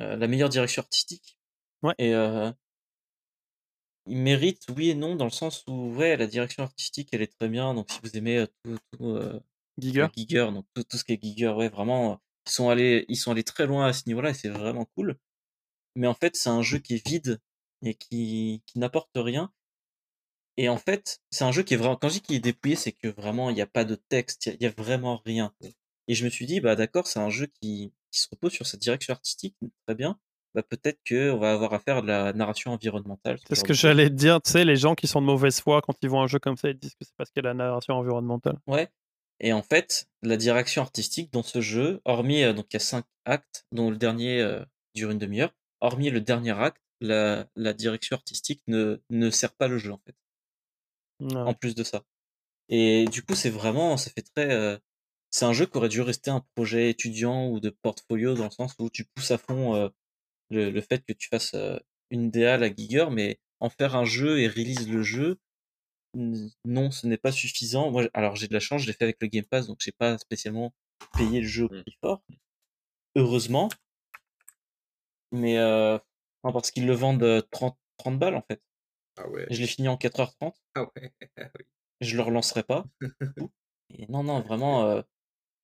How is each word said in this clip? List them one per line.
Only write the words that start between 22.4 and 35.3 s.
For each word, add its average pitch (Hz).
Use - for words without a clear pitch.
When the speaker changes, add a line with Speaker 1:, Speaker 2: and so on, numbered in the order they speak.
Speaker 1:
c'est -
que -
vraiment, 107
il 113
y 101
a 101
pas 117
de 110
texte, -
il 120
y -
a, -
il -
y -
a 107
vraiment 123
rien. 113
Et 117
je 117
me 123
suis 123
dit, 170
bah, 113
d'accord, 139
c'est -
un 107
jeu 127
qui, 104
qui -
se -
repose 175
sur -
cette 101
direction 131
artistique, -
très 110
bien. 143
Bah, 113
peut-être -
que 131
on 123
va 107
avoir 107
à 104
faire 135
de 107
la 101
narration 107
environnementale, 107
ce -
Speaker 2:
C'est 151
ce -
Speaker 1:
genre -
Speaker 2:
que -
Speaker 1:
de 156
choses. 131
Speaker 2:
j'allais 151
te 139
dire, 156
tu -
sais, 175
les 147
gens 156
qui -
sont 143
de 139
mauvaise 135